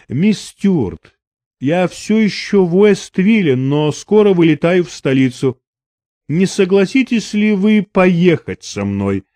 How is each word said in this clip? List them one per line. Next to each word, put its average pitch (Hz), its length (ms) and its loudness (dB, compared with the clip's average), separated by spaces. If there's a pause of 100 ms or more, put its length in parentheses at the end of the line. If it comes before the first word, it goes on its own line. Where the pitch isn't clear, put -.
«Мисс 175 320 0
Стюарт, 131 800 -4 (420)
я 170 260 -2
все - 320 -4
еще 202 460 0
в 170 120 0
Уэствилле, 196 760 2
но 143 380 -2
скоро 208 420 2
вылетаю 170 500 2
в - 60 -14
столицу. 131 680 -2 (680)
Не 180 180 0
согласитесь 196 880 0
ли 214 180 0
вы 208 300 2
поехать 175 800 0
со 101 200 -8
мной? 98 400 -4 (120)